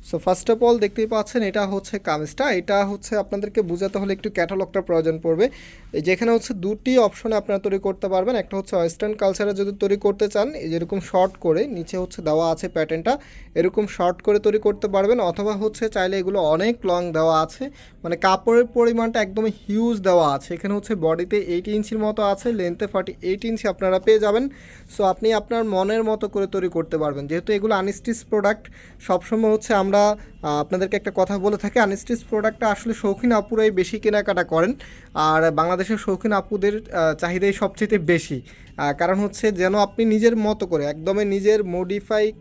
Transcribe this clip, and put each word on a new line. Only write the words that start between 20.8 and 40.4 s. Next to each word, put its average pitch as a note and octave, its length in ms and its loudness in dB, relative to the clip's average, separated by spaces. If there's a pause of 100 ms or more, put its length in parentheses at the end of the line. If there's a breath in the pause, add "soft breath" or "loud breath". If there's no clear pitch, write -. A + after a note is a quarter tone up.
বডিতে F3 320 0 (160)
এইট F3+ 220 -2
ইঞ্চির G#3+ 300 -2
মতো G#3+ 160 -2 (100)
আছে, G3 160 -2 (120)
লেন্থে F3 340 -4
ফর্টি F#3 200 -4 (160)
এইট G3 200 -2
ইঞ্চি A3+ 240 -4
আপনারা F#3 320 0
পেয়ে A3 200 6
যাবেন। G#3+ 180 2 (520 loud breath)
So - 60 -2 (120)
আপনি A3 140 -2 (140)
আপনার A#3 220 -2 (100)
মনের G3+ 360 2
মতো G#3+ 240 -2
করে G3 220 0
তৈরি F#3 220 0
করতে E3 260 -4
পারবেন। C#3 260 -4
যেহেতু E3+ 280 -4
এগুলো G#3+ 240 0
আনস্টিচ G3+ 380 -4 (120)
প্রোডাক্ট, G#3 320 0 (440 loud breath)
সবসময় G#3+ 480 0
হচ্ছে G#3+ 160 -2 (100)
আমরা, G3 200 4 (120)
আহ, D3 500 -4
আপনাদেরকে F#3+ 360 -2
একটা G3+ 200 -6
কথা F#3+ 160 2 (100)
বলে G#3 180 0
থাকি, G#3 140 0 (100)
আনস্টিচ G3+ 420 -4
প্রোডাক্টটা A3 460 -2
আসলে A3+ 260 -6
শৌখিন A3 380 0
আপুরাই G#3+ 400 2
বেশি F#3 240 -2
কেনাকাটা G3+ 400 0 (100)
করেন, E3+ 180 4 (580 loud breath)
আর D#3 120 4 (180)
বাংলাদেশের F#3 460 0
শৌখিন G#3 360 -2
আপুদের, G3+ 340 -2
আহ, E3 460 0
চাহিদাই F3+ 400 0
সবচেয়ে G3+ 360 0 (140)
বেশি। D3+ 320 0
আহ, - 580 -6
কারণ F3+ 220 2
হচ্ছে G3+ 220 -4 (160)
যেন F#3 120 2 (120)
আপনি G3+ 160 -4 (120)
নিজের A3+ 220 4 (120)